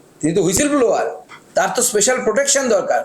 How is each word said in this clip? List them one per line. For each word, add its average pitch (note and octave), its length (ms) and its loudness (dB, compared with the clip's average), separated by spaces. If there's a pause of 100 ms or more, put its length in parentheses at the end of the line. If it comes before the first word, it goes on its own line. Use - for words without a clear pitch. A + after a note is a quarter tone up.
(200)
তিনি D#3+ 140 0
তো G3 80 2
হুইসেল F#3+ 280 0
ব্লোয়ার, A3+ 380 0 (460)
তার F#3 220 0
তো - 60 -4
স্পেশাল G#3 420 2
প্রোটেকশন C4+ 460 0
দরকার। D3 360 0